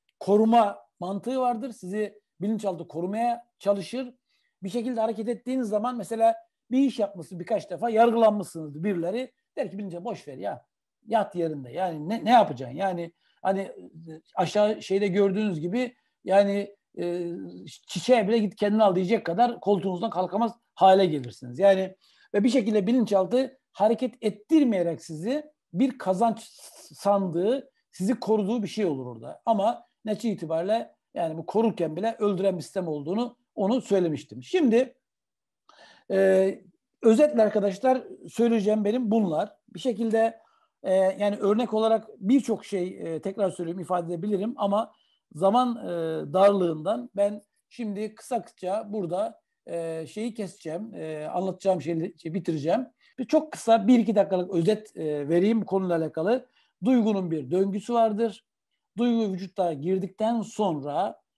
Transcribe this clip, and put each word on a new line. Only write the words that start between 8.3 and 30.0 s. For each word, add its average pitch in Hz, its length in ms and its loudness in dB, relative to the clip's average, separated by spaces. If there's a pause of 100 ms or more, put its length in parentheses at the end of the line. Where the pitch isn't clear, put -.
Birileri 202 480 -2 (240)
der 233 140 -4
ki 190 80 -12
bilinçaltı 180 260 -10
boş 208 240 -10
ver 135 80 -14
ya, 175 280 -8 (420)
yat 208 280 0
yerinde. 151 360 -4
Yani 160 380 -4
ne, 220 160 -4
ne 202 60 2
yapacaksın? 135 460 2
Yani 175 360 -4 (300)
hani, 196 180 0
e, 185 120 -10 (600)
aşağı 208 480 0
şeyde 196 260 0
gördüğünüz 196 520 2
gibi 240 340 -4 (300)
yani, 202 520 2 (220)
e, 175 300 -4 (580)
çiçeğe 214 420 2
bile 233 100 2
git 208 180 -2
kendini 214 260 2
al 196 120 6
diyecek 190 320 0
kadar 233 340 0
koltuğunuzdan 190 500 0
kalkamaz 190 420 -2 (220)
hale 190 320 6
gelirsiniz. 127 520 -6
Yani 190 380 4 (380)
ve 208 100 2
bir 254 40 6
şekilde 214 380 4
bilinçaltı 220 720 2 (140)
hareket 226 480 0
ettirmeyerek 202 840 2
sizi 220 480 -6 (200)
bir 254 260 0
kazanç 214 440 0 (520)
sandığı, 196 760 0 (200)
sizi 202 300 -4
koruduğu 214 420 0
bir 190 60 -4
şey 214 180 -4
olur 131 200 -4
orada. 120 400 -14
Ama 220 380 0 (200)